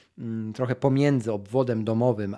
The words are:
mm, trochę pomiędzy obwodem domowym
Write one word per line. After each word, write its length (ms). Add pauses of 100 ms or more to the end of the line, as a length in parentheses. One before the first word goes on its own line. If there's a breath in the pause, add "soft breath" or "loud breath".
(180 loud breath)
mm, 360
trochę 220
pomiędzy 580
obwodem 500
domowym 540